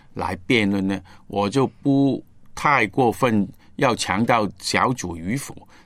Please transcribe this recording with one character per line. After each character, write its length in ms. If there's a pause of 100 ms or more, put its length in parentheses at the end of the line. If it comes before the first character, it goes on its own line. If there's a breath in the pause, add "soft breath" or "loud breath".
(140)
来 220 (100)
辩 240
论 180
呢， 140 (240 soft breath)
我 240
就 160 (160)
不 420 (300)
太 360
过 220
分 360 (300 soft breath)
要 180
强 280
调 240 (120)
小 340
组 240
与 180
否。 200 (300 soft breath)